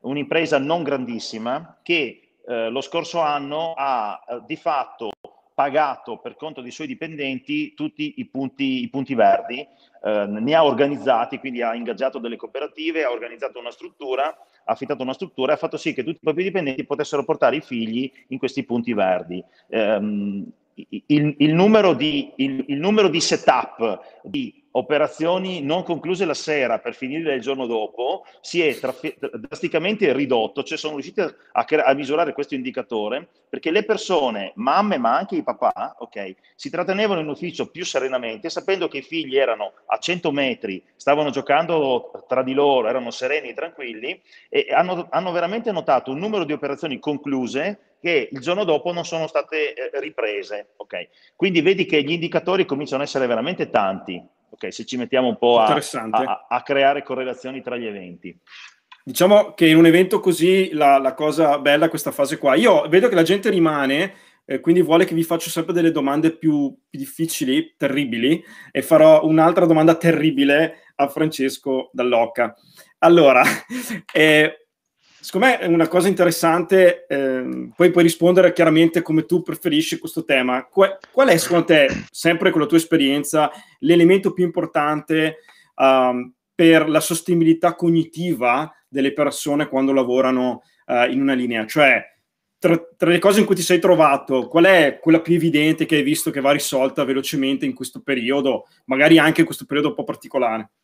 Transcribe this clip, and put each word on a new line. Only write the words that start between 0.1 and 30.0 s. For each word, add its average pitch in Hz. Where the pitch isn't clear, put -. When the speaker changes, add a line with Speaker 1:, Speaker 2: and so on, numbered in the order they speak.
Speaker 1:
non 160
grandissima, 123
che, 151
eh, 113
lo 127
scorso 170
anno 151
ha, 123
eh, 120
di 151
fatto 135
pagato 139
per 117
conto 151
dei 123
suoi 156
dipendenti 147
tutti 151
i 123
punti, 131
i 117
punti 135
verdi, 101
eh, 104
ne 110
ha 165
organizzati, 131
quindi 120
ha 113
ingaggiato 120
delle 117
cooperative, 151
ha 127
organizzato 120
una 117
struttura, 135
ha -
affittato 131
una 131
struttura 147
e 151
ha -
fatto 160
sì 143
che 127
tutti 160
i -
propri 156
dipendenti 160
potessero 143
portare 139
i 151
figli 117
in 131
questi 127
punti 117
verdi. 90
Ehm, 101
i-, -
il, 147
il 151
numero 196
di, 143
il, 135
il 139
numero 202
di 160
setup, -
di 123
operazioni 165
non 156
concluse 175
la 151
sera 131
per 120
finirle 143
il 123
giorno 135
dopo, 117
si 175
è 147
traffi-, -
drasticamente 170